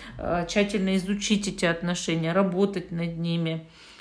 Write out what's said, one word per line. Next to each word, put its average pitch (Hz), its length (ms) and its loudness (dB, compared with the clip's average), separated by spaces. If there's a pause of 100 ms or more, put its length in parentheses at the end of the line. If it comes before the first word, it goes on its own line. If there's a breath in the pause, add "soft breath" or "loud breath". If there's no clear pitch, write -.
(180 loud breath)
э, 175 300 -2
тщательно 202 500 2
изучить 196 500 0
эти 175 180 -2
отношения, 170 680 0
работать 190 580 2
над 170 260 -4
ними. 165 500 -2 (340 loud breath)